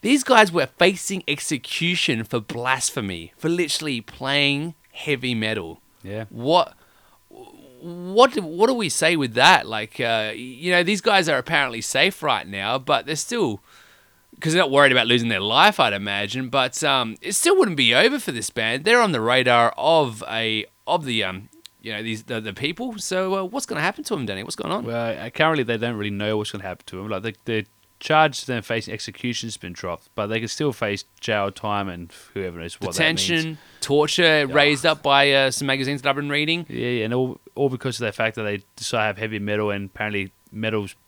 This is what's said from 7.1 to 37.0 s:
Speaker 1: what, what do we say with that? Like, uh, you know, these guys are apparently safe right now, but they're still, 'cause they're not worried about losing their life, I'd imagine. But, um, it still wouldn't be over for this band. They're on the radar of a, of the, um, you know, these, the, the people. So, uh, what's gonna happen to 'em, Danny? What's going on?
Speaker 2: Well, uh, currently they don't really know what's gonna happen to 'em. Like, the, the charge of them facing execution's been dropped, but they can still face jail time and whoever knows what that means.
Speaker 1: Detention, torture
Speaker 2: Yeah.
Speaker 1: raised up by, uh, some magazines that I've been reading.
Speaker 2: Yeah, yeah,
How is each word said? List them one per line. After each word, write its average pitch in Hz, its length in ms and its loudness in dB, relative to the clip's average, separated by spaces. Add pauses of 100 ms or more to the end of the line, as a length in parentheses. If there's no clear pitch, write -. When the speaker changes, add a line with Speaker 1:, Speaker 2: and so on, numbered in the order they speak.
Speaker 1:
what, 185 600 2
what 175 280 0
do 262 60 2
we 220 140 -2
say 170 280 2
with 127 180 -2
that? 143 320 6
Like, 110 340 -8
uh, 110 340 0
you 127 360 -8
know, 175 120 4
these 185 180 0
guys 190 280 2
are 143 100 2
apparently 131 420 0
safe 160 420 0
right 110 240 0
now, 101 320 -4
but 131 280 0
they're 151 100 -4
still, 151 440 -4 (800)
'cause 160 120 -2
they're 180 100 4
not 135 80 2
worried 139 220 6
about 120 140 4
losing 117 220 4
their 101 120 0
life, 135 400 4
I'd 117 120 4
imagine. 101 560 -4
But, 127 360 -2
um, 127 360 0
it 190 120 -8
still 359 260 4
wouldn't 196 180 2
be 120 180 4
over 247 240 4
for 190 140 -6
this 113 180 -6
band. 120 340 -2
They're 233 180 4
on 196 100 2
the 123 80 0
radar 120 560 4
of 139 520 2
a, 110 360 -2 (220)
of 165 180 0
the, 113 200 0
um, 92 240 -8 (340)
you 110 100 -10
know, 104 100 -8
these, 113 220 -6
the, 113 160 -6
the 107 140 -8
people. 202 440 -8
So, 190 420 -4
uh, 190 40 -6
what's 226 220 -8
gonna 160 160 -6
happen 196 220 -4
to 226 100 -4
'em, 143 120 -6
Danny? 98 160 -6
What's - 140 -10
going - 160 -6
on? 196 120 -4
Speaker 2:
Well, 117 420 -4
uh, - 40 -10
currently 156 340 2
they 113 120 -2
don't 117 200 -2
really 104 140 -4
know 104 280 -2
what's 107 120 -4
gonna 98 140 -12
happen 92 220 -10
to 92 140 -12
'em. 104 100 -10
Like, 98 120 -4
the, 113 120 -8 (100)
the 110 220 -2 (340)
charge 156 400 4
of - 60 -12
them 120 160 -4
facing - 300 -6
execution's 113 680 -8
been 87 140 -12
dropped, 87 420 -10
but 104 140 -4
they 110 100 -2
can 113 100 -4
still 147 240 -2
face 101 320 -4 (160)
jail 101 300 -2
time 101 380 -4
and 87 240 -12 (220)
whoever 90 240 -8
knows 82 220 -12
what 90 140 -6
that 160 100 0
means. 160 220 0
Speaker 1:
Detention, 160 320 -2 (220)
torture 151 680 4
Speaker 2:
Yeah. 131 60 -6
Speaker 1:
raised 147 300 4
up 156 180 2
by, 139 300 6
uh, 135 180 4
some 139 160 -4
magazines 135 360 -2
that 139 80 0
I've 135 60 0
been 143 140 -4
reading. 151 380 -2
Speaker 2:
Yeah, 120 200 -4
yeah, 120 160 0